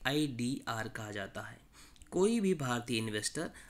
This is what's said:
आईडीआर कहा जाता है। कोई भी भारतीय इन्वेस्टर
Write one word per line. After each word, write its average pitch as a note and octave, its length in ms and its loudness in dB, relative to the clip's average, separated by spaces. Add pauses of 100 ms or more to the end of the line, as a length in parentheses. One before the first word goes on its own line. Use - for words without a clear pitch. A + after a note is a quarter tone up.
आईडीआर B2 840 0
कहा G#2+ 220 -8
जाता G2+ 300 -6
है। - 180 -10 (520)
कोई G#3+ 300 4
भी F#3+ 140 6
भारतीय B2 440 0
इन्वेस्टर A2 520 -2 (200)